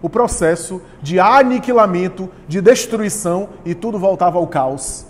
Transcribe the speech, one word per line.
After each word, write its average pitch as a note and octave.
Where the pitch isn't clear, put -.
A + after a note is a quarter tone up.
o E3
processo F3+
de D#3
aniquilamento, G3+
de D#3+
destruição, G#3
e E3+
tudo G#3+
voltava F3+
ao F3
caos. C3+